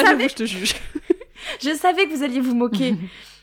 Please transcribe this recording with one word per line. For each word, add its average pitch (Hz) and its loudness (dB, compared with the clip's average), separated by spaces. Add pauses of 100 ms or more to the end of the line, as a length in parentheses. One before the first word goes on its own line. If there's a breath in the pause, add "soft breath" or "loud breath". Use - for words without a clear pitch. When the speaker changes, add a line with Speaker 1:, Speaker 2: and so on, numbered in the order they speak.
Speaker 1:
savais 440 6
Speaker 2:
j'avoue, 269 4
je - -8
te 220 -4
juge. 190 -4 (840 loud breath)
Speaker 1:
Je 285 0
savais 339 2
que 311 -8
vous 269 -2
alliez 262 -2
vous 254 0
moquer. 240 2
Speaker 2:
<laughs> 180 -8 (380 loud breath)